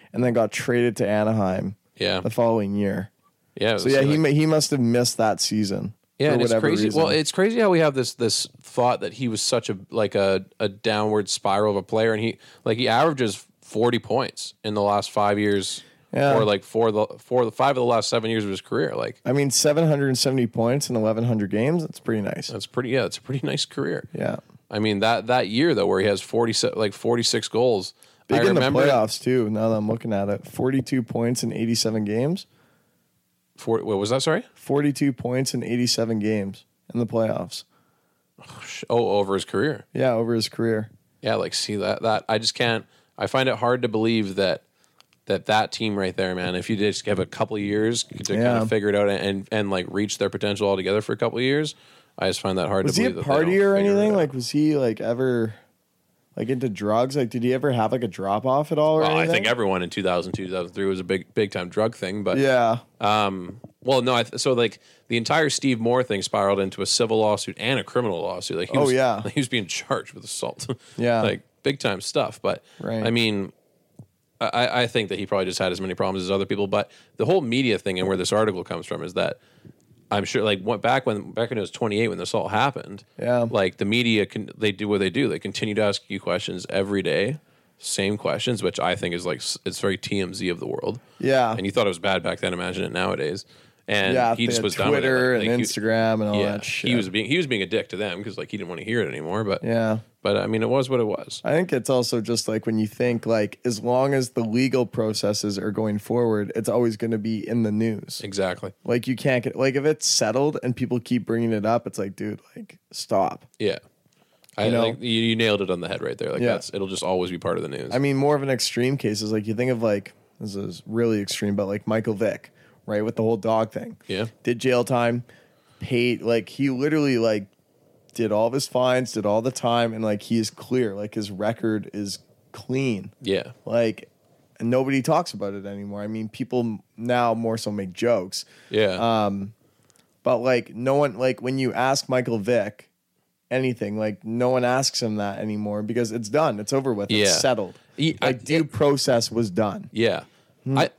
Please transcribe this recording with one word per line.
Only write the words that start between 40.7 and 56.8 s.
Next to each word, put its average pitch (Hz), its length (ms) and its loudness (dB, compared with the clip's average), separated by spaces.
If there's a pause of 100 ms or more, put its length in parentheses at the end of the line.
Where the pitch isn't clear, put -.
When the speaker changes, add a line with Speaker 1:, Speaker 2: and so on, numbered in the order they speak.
Speaker 2:
Yeah, 113 140 0
like, 90 180 -2
see - 240 -4
that, 98 240 -2
that 107 260 0
I 110 100 2
just 113 160 -2
can't. 117 320 0 (320)
I 101 100 -2
find 131 200 2
it 120 80 0
hard 120 280 0
to 123 40 2
believe 110 480 0
that, 95 280 0 (640)
that, - 180 -2
that 107 260 2
team 107 260 -2
right 95 200 -2
there, 92 180 0
man. 90 200 -4
If 90 140 -4
you 113 60 0
just 101 300 -2
have 104 140 0
a 92 60 0
couple 110 300 -4
of 104 80 -2
years 110 400 0
to - 300 -6
Speaker 1:
Yeah. 110 100 2
Speaker 2:
kind 120 200 2
of 110 60 -2
figure 107 200 0
it 101 60 2
out 101 120 4
and, 101 160 0
and, 98 280 -2
and, 104 180 0
like, 95 200 -2
reach 101 280 -2
their 101 120 0
potential 104 380 -2
altogether 98 320 2
for 110 140 -2
a 107 40 -8
couple 117 200 -2
of 120 60 0
years, 147 320 0 (440)
I 95 80 0
just 92 140 -2
find 95 160 -2
that 85 100 0
hard 95 180 0
Speaker 1:
Was - 100 -2
Speaker 2:
to 196 80 2
Speaker 1:
he 247 40 2
a - 40 0
Speaker 2:
believe - 140 -6
that 139 60 0
they 139 60 4
don't 156 80 4
Speaker 1:
partier - 0 -
or - 20 0
Speaker 2:
figure 196 300 4
it - 20 4
Speaker 1:
anything? 202 320 4
Speaker 2:
out. 202 60 2
Speaker 1:
Like, 147 160 0
was 127 160 -6
he, 151 260 2
like, 120 240 2
ever, 117 560 0 (800)
like, 110 140 -4
into 131 180 -2
drugs? 107 480 0